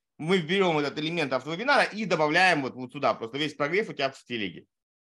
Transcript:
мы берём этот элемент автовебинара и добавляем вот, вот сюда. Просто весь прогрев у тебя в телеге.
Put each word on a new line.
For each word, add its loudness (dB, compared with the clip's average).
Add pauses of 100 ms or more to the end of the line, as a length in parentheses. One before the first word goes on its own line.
(180)
мы 0
берём 2
этот -2
элемент -2
автовебинара 2
и -4
добавляем 4
вот, -4
вот -12
сюда. 2
Просто -8
весь -4
прогрев -2
у -10
тебя -2
в -20
телеге. -6 (460)